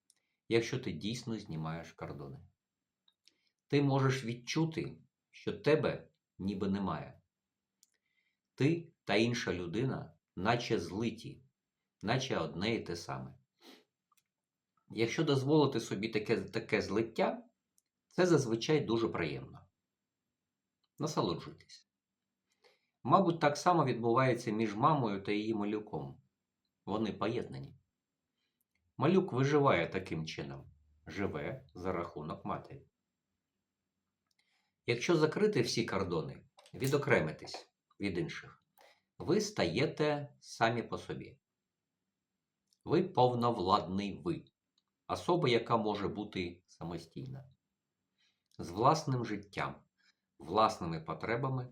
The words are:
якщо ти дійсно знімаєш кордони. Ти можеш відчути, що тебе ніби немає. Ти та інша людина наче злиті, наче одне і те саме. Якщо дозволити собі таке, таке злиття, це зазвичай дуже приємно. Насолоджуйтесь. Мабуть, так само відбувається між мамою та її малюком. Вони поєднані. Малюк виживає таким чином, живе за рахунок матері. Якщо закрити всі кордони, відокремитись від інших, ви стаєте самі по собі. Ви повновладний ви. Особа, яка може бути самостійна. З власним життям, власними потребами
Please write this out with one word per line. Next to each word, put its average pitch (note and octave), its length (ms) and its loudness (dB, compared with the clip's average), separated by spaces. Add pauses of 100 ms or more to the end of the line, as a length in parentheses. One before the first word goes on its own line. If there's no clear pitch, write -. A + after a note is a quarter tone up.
(500)
якщо A#2 300 0
ти G2+ 120 -6
дійсно A2 460 -6
знімаєш D#2+ 540 -8
кордони. C#2+ 480 -12 (1300)
Ти C#3+ 140 4
можеш C3+ 420 2
відчути, A#2 760 -4 (340)
що - 220 -6
тебе C3 540 0 (320)
ніби G2 300 -2
немає. F2+ 520 -4 (1300)
Ти E3 380 2 (100)
та G2+ 120 0
інша A#2 380 2
людина F2+ 600 -4 (220)
наче A2+ 440 0
злиті, F#2 640 -6 (580)
наче A2+ 360 -2
одне E2 380 -2
і G2 40 -2
те E2+ 160 -6
саме. C2 380 -10 (1600)
Якщо A2+ 340 0
дозволити C#3 560 4
собі A2 300 -4
таке, G#2+ 320 0
таке G2+ 400 -2
злиття, A2+ 600 -2 (640)
це F3+ 160 4
зазвичай C#3 540 4
дуже A2 280 0
приємно. - 600 -6 (1300)
Насолоджуйтесь. A2 880 -6 (1160)
Мабуть, E3 360 6
так D3 180 4
само E3+ 280 4
відбувається A#2 640 2
між G#2+ 240 0
мамою A#2 480 2
та G#2 80 -4
її G#2+ 220 0
малюком. G#2 680 -4 (640)
Вони G#2 260 0
поєднані. G2+ 640 -6 (1200)
Малюк E3+ 360 4
виживає C3 540 4
таким E2+ 380 -4
чином, C#2 460 -10 (360)
живе E2 640 -6
за F2+ 180 -6
рахунок E2+ 540 -8
матері. - 420 -10 (2000)
Якщо C#3 320 2
закрити D#3 440 4
всі - 240 0
кордони, F2 580 -4 (300)
відокремитись B2 960 0 (300)
від F#2+ 180 -2
інших, - 460 -8 (540)
ви F3 240 0
стаєте C#3+ 1000 -2
самі A#2 440 0
по - 140 -8
собі. - 400 -12 (1500)
Ви E3+ 180 4
повновладний G2+ 1120 2
ви. - 280 -4 (600)
Особа, D#3+ 420 2
яка A#2 280 2
може G2+ 300 -2
бути F2+ 600 -6
самостійна. C2+ 800 -12 (1080)
З D#2+ 120 -8
власним B2 560 2
життям, F#2+ 500 -6 (640)
власними E2 600 0
потребами B2 720 -4